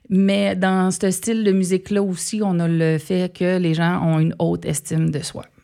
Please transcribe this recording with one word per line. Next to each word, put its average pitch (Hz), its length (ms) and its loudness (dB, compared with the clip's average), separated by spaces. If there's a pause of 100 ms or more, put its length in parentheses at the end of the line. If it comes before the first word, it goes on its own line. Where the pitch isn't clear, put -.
Mais 196 480 2
dans 185 340 2
ce 185 200 0
style 220 340 -2
de 202 80 4
musique-là 190 500 0
aussi, 196 400 -4
on 185 180 0
a 170 60 0
le 165 320 2
fait 180 360 -2
que 180 240 0
les 165 160 2
gens 170 280 0
ont 160 160 2
une 160 200 2
haute 170 260 -2
estime 160 460 -2
de 147 100 -2
soi. - 240 -12 (200)